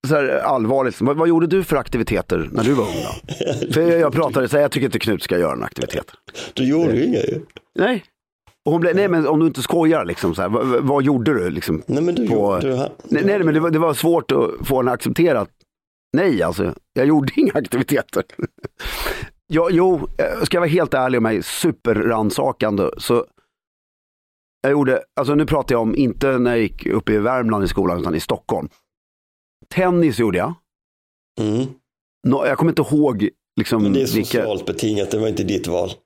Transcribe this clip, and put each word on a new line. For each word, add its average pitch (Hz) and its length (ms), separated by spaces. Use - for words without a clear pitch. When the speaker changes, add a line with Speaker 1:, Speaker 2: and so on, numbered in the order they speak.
Speaker 1:
så 151 80
här 139 120
allvarligt, 131 720
vad, 139 160
vad 165 100
gjorde 165 200
du 185 160
för 151 120
aktiviteter 104 760
när 110 120
du 127 100
var 123 100
ung 90 200
då? - 300
Speaker 2:
<laughs> - 400
Speaker 1:
För 156 80
jag, 170 180
jag 151 140
pratade 131 360
så 147 80
här, 143 40
jag 147 100
tycker 127 140
inte 107 140
Knut 98 240
ska 90 140
göra 82 160
en 58 100
aktivitet. - 480
Speaker 2:
Du 131 100
gjorde 151 320
ju 117 60
Speaker 1:
Eh, 160 60
Speaker 2:
inga 247 120
ju. - 260
Speaker 1:
Nej. 220 280
Och 147 60
hon 165 100
blev, 170 140
nej, 202 120
men 165 200
om 143 120
du 160 80
inte 135 140
skojar, 160 440
liksom, 85 300
så 95 60
här, 92 80
vad, 113 180
vad 131 360
gjorde 139 300
du, 90 160
liksom, 80 360
Speaker 2:
Nej, 143 180
men 175 120
du 226 120
Speaker 1:
på 143 60
Speaker 2:
gjorde, 101 340
du 131 60
ha-, 127 160
Speaker 1:
nej, 156 220
nej, 202 180
men 160 100
det 156 60
var, 165 100
det 156 100
var 160 140
svårt 170 380
att 135 360
få 131 100
henne 127 140
att 123 40
acceptera 139 460
att, 92 80
nej, 151 260
alltså, 87 300
jag 127 120
gjorde 143 300
<laughs> - 40
inga - 140
aktiviteter. 131 680
Ja, 165 240
jo, 175 360
eh, 80 260
ska - 140
jag 170 40
vara 170 80
helt 160 240
ärlig 127 240
och 113 60
mig 107 200
superrannsakande, 110 1500
så - 280
jag 135 100
gjorde, 135 320
alltså 143 160
nu 151 100
pratar 139 300
jag 117 60
om, 110 140
inte 135 440
när 120 120
jag 117 80
gick - 260
upp - 240
i 107 80
Värmland 113 460
i 92 40
skolan, 87 320
utan 85 160
i 85 40
Stockholm. 90 500
Tennis 175 460
gjorde 104 180
jag. 123 160
Speaker 2:
Mm. 113 260
Speaker 1:
Nå-, 135 180
jag 135 120
kommer 165 140
inte 151 100
ihåg, 127 340
liksom, 110 240
Speaker 2:
Men 101 100
det 135 80
är 123 120
Speaker 1:
vilka 110 120
Speaker 2:
socialt 104 240
betingat, 104 460
det 113 80
var 110 80
inte 104 160
ditt 92 240
val. 87 220